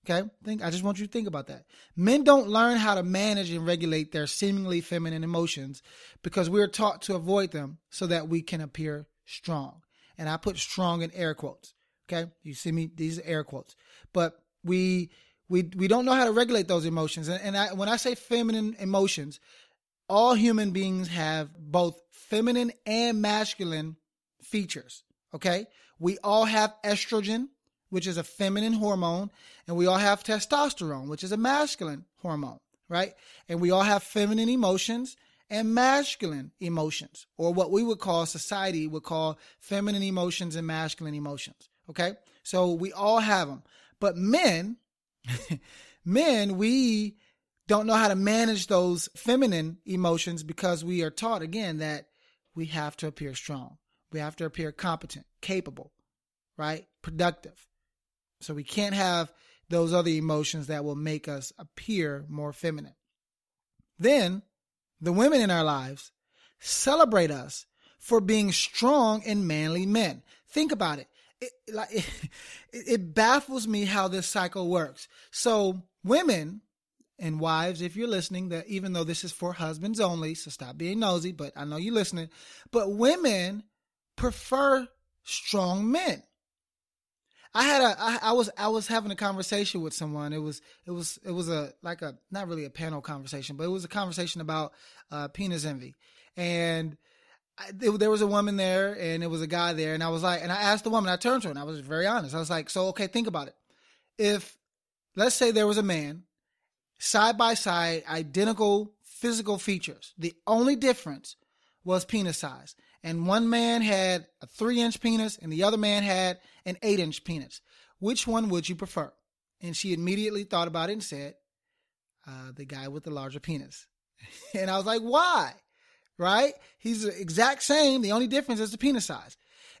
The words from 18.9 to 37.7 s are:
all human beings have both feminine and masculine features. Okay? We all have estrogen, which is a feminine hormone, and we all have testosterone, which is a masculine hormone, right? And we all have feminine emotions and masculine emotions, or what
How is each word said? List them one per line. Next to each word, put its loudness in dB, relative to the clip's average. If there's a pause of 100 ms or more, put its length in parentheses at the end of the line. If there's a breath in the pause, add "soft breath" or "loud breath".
all 8
human 4
beings -2
have -4
both 0 (100)
feminine 0 (120)
and 0
masculine -2 (460)
features. -6 (300)
Okay? -2 (320 soft breath)
We 0
all 6
have 2 (100)
estrogen, 0 (420)
which -2
is -4
a -4
feminine -2
hormone, 0 (380 loud breath)
and -2
we 4
all 4
have 4
testosterone, 0
which -8
is -6
a 0
masculine 0 (180)
hormone, -6 (300)
right? -2 (340 loud breath)
And -4
we 4
all 6
have 4
feminine 2
emotions 0 (320 soft breath)
and 0
masculine 2
emotions, -4 (100)
or 2
what 2